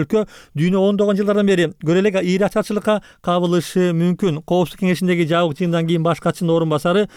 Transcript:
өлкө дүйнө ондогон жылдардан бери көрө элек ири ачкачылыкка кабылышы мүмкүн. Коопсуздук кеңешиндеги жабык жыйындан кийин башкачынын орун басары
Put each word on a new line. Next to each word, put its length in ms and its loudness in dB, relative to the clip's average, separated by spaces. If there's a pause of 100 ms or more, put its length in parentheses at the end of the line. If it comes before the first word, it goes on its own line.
өлкө 240 0 (340)
дүйнө 300 2
ондогон 260 0
жылдардан 320 0
бери 220 2 (100)
көрө 240 2
элек 160 0
ири 240 0
ачкачылыкка 540 -2 (260)
кабылышы 720 0
мүмкүн. 480 0
Коопсуздук 400 -2
кеңешиндеги 400 0
жабык 320 0
жыйындан 320 -2
кийин 160 0
башкачынын 480 -2
орун 160 2
басары 480 0